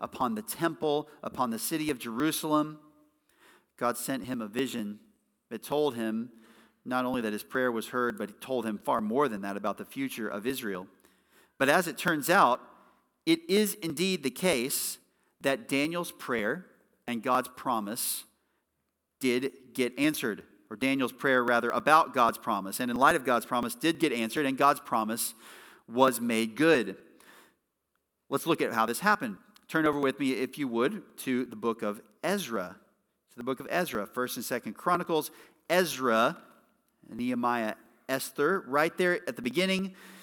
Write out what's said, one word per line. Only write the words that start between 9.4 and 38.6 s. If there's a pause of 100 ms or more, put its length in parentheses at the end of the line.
that
about
the
future
of
Israel. (720)
But
as
it
turns
out, (640)
it
is
indeed
the
case (420)
that
Daniel's
prayer (400)
and
God's
promise (960)
did (200)
get
answered, (240)
or
Daniel's
prayer,
rather,
about
God's
promise,
and
in
light
of
God's
promise,
did
get
answered,
and
God's
promise (540)
was
made
good. (1300)
Let's
look
at
how
this
happened. (280)
Turn
over
with
me,
if
you
would,
to
the
book
of (200)
Ezra. (540)
To
the
book
of
Ezra,
First
and
Second
Chronicles. (400)
Ezra, (720)
Nehemiah, (320)
Esther,